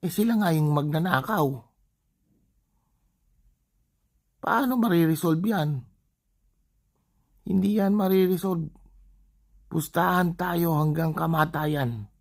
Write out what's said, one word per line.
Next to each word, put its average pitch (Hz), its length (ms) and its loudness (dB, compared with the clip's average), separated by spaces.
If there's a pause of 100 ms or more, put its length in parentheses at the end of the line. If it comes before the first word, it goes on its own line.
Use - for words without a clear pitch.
Eh, 170 80 -2
sila 226 240 0
nga 190 160 2
yung 156 160 2
magnanakaw. 151 800 0 (3000)
Paano 247 400 0
mariresolve 165 640 2
yan? 156 400 -2 (1700)
Hindi 196 320 0
yan 196 160 2
mariresolve. 185 720 0 (960)
Pustahan 175 720 0
tayo 170 400 0
hanggang 156 320 0
kamatayan. 151 960 -2 (160)